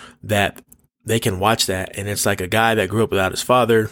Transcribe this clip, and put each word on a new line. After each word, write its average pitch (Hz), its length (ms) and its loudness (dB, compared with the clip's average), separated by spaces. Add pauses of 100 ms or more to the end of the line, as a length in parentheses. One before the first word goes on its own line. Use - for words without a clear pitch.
(240)
that 101 360 -2 (440)
they 113 160 0
can 98 180 -2
watch 107 280 2
that. 92 300 -6
And 101 120 -8
it's, 101 180 -4
like, 101 140 0
a 92 80 -4
guy 113 260 2
that 101 140 0
grew 107 160 0
up 101 80 -4
without 95 180 0
his - 120 -8
father, 117 500 2